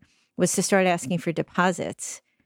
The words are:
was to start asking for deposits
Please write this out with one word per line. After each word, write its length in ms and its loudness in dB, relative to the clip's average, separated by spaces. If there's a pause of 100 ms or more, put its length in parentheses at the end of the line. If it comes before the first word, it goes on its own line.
(360)
was 160 2
to 100 0
start 240 4
asking 320 0
for 140 -2
deposits 880 -2 (260)